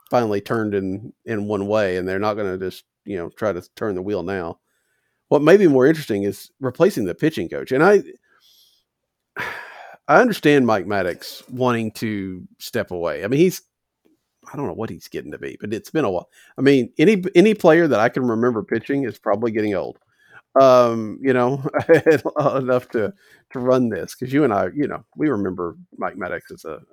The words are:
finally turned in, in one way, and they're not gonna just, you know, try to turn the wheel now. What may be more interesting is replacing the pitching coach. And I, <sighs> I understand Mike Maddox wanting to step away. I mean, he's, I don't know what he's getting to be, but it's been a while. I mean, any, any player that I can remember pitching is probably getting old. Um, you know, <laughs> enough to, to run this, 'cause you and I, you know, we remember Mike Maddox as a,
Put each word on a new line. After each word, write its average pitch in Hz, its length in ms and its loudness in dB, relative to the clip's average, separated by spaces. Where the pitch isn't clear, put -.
finally 110 320 0
turned 107 340 -4
in, 98 380 -6
in 104 240 -6
one 101 200 -4
way, 101 280 0
and 90 100 -4
they're 95 140 -4
not 107 140 -2
gonna 98 240 -6
just, 92 260 -10
you 98 140 -8
know, 82 120 -10
try 104 220 -4
to 90 100 -8
turn 107 200 -6
the 90 60 -6
wheel 98 220 -6
now. 87 360 -8
What 147 120 4
may 165 160 8
be 202 100 6
more 135 200 6
interesting 143 360 0
is - 360 -6
replacing 135 460 0
the 85 100 -4
pitching 113 340 -4
coach. 71 220 -10
And 135 120 2
I, 196 200 4
<sighs> - 0 -
I 151 120 6
understand 151 480 4
Mike 101 200 0
Maddox 92 640 -6
wanting 120 440 -2
to 95 520 -8
step - 320 -8
away. 85 320 -6
I 101 40 -4
mean, 135 120 0
he's, 180 220 2
I - 60 -16
don't 143 100 -6
know 82 60 -10
what 110 160 -8
he's - 180 -16
getting 76 240 -12
to 71 60 -12
be, 69 240 -12
but 107 120 -8
it's 101 160 -10
been 156 160 -2
a 98 60 0
while. 87 180 -6
I 127 40 -8
mean, 135 360 4
any, 185 260 4
any 208 180 6
player 170 340 4
that 117 120 2
I 117 100 2
can 135 180 -4
remember 113 360 0
pitching 139 400 -4
is 110 160 -8
probably 110 320 -2
getting 107 240 -2
old. 71 240 -6
Um, 120 640 4
you 135 100 2
know, 127 320 0
<laughs> 156 520 4
enough 127 320 -2
to, 101 240 -2
to 135 60 -8
run 123 280 2
this, 92 280 -8
'cause 127 180 -8
you 147 100 2
and 120 100 0
I, 95 220 0
you 143 100 -4
know, 85 200 -10
we 151 140 -2
remember 92 480 -4
Mike 92 200 -8
Maddox 87 340 -10
as - 140 -18
a, 78 160 -12